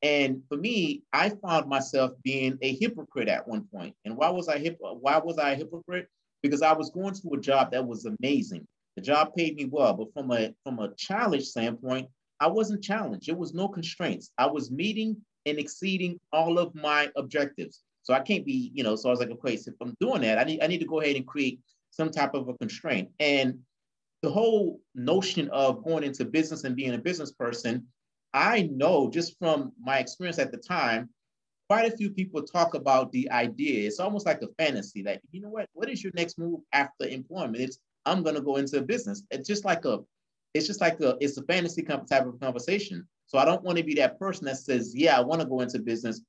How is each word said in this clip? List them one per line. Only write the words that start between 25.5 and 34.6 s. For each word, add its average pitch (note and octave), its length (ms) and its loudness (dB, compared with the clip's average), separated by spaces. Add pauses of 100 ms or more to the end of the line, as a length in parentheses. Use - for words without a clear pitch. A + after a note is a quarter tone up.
of C3 320 2
going D#3+ 220 0
into C3+ 200 -4
business D#3 380 0
and B2+ 140 -4
being C3 180 -2
a A2+ 40 -2
business D#3 340 -4
person, A#2+ 560 -4 (460)
I F#3 360 4
know C#3 400 4
just - 280 -4
from D3+ 420 2
my C3 180 0
experience E3 400 -4
at C3 140 0
the A#2+ 60 -10
time, B2 500 0 (600)
quite A3+ 220 6
a A3+ 60 -6
few G3+ 140 -2
people F3+ 320 -4
talk E3+ 320 2
about C3 360 4
the B2+ 200 -2
idea. A#2+ 560 0
It's G#2 140 -4
almost G3+ 260 -2
like D#3 160 2
a A2 60 -8 (100)
fantasy, A#2 440 -2